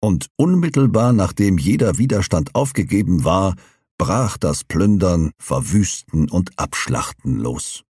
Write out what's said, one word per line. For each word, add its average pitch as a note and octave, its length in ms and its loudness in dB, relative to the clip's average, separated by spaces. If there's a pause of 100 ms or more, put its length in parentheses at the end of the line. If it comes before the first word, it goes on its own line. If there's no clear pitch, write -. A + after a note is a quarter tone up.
Und F#2+ 360 0
unmittelbar C#3 760 2
nachdem G2 460 2
jeder F#2+ 380 0
Widerstand F#2+ 580 0
aufgegeben G2 720 0
war, F#2 300 2 (420)
brach B2+ 400 -2
das - 280 -4
Plündern, F2 720 2
Verwüsten D2+ 920 -2
und F2+ 300 -4
Abschlachten - 800 -6
los. - 520 -8